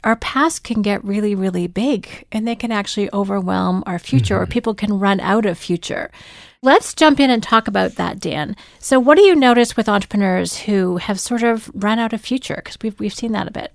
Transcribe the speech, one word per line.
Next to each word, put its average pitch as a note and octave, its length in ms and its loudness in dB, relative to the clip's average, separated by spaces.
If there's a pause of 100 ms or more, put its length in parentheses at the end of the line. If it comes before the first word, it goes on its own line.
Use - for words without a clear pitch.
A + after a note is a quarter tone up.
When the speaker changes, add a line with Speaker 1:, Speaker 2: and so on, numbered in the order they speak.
Speaker 1:
our A3+ 140 2
past - 480 -2
can A3 160 -2
get G3+ 240 -2
really, G#3 300 -2
really F#3 320 -2
big, G3+ 680 -4
and A3 120 -2
they A#3 120 -4
can A3+ 160 -4
actually G3+ 400 -4
overwhelm F#3+ 720 0
our F3+ 120 -6
future, A#2 380 0
or F#2+ 60 0
Speaker 2:
Mm-hmm. - 100 -4
Speaker 1:
people A#3 240 -2
can G#3 240 -2
run G3 220 2
out G#3+ 240 0
of F3 120 -2
future. - 540 -6 (500)
Let's C#4 320 4
jump D4+ 280 4
in C#4 80 6
and A3+ 120 2
talk A3 280 2
about F#3+ 260 -2
that, - 240 -6
Dan. D3+ 380 -6 (220)
So C4 200 2
what C#4 160 6
do G4 80 8
you F#4 120 8
notice A#3+ 420 4
with A3 100 0
entrepreneurs G3 760 0
who F#3 340 0
have G3 200 -4
sort A#3 260 -4
of A#3 300 -2
run G#3 240 0
out A3+ 140 -2
of A3 80 -4
future? - 460 -6
'Cause - 160 -16
we've, G#3+ 180 -6
we've G#3 140 -4
seen A#3 180 -6
that G#3 160 -4
a - 40 -10
bit. - 240 -12